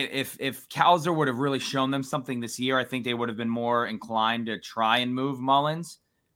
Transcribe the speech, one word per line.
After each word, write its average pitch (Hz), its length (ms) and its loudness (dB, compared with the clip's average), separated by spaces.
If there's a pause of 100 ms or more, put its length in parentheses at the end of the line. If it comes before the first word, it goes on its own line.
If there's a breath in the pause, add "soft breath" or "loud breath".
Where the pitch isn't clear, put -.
(120)
if, 131 280 -4
if 131 300 -6
Cowser 165 440 4
would 156 140 2
have 120 120 -2
really 139 200 0
shown 135 320 -2
them 135 120 -2
something 131 360 -4
this 117 200 -8
year, 131 180 2
I 127 60 2
think 123 220 -4
they 123 80 0
would 120 160 -2
have 107 80 -6
been 117 120 -2
more 117 380 0
inclined 110 600 0
to 104 120 -4
try 113 400 2
and 123 140 0
move 131 260 -2
Mullins. 147 600 0 (360)